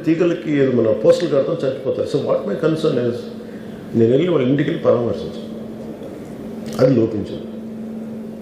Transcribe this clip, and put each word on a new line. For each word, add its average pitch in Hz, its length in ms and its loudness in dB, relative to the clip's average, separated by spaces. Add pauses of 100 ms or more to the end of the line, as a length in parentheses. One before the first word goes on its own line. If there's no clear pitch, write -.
తీగలకి 165 540 2
ఏదో 127 140 4
మన 113 200 4
పోస్టులు 165 380 4
కడతాం, 135 380 2
చచ్చిపోతారు. - 400 -2
So 131 140 0
what - 160 2
my 202 260 -4
concern 147 440 2
is, 110 60 0 (800)
నేను 113 160 6
వెళ్ళి 151 180 4
వాళ్ళ 135 200 2
ఇంటికి 143 220 2
వెళ్ళి - 140 -4
పరామర్శించాను, 117 600 0 (1300)
అది 123 220 6
లోపించింది. 110 460 -2 (960)